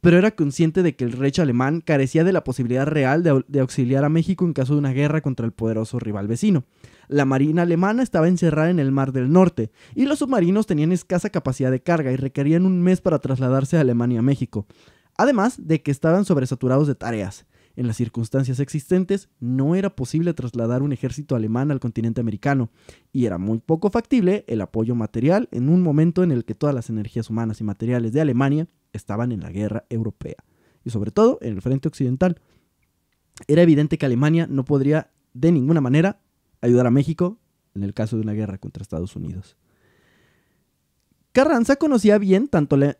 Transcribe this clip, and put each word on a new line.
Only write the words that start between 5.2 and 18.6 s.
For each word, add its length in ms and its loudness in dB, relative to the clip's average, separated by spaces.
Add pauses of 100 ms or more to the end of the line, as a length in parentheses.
contra 240 -4
el 60 -4
poderoso 460 -4
rival 300 -6
vecino. 360 0 (440)
La 160 0
marina 380 2
alemana 400 0
estaba 260 2
encerrada 420 2
en 80 2
el 140 0
Mar 200 0
del 200 0
Norte 380 4 (240)
y 100 2
los 140 0
submarinos 480 0
tenían 260 0
escasa 380 -2
capacidad 400 -2
de 120 -2
carga 300 0
y 40 -2
requerían 500 0
un 160 2
mes 180 2
para 200 2
trasladarse 560 0
de 60 4
Alemania 360 0
a 40 0
México, 440 -2 (500)
además 420 2
de 240 -2
que 80 -6
estaban 360 0
sobresaturados 600 0
de 80 -2
tareas. 520 -8 (300)
En 120 -4
las 80 -4
circunstancias 640 -4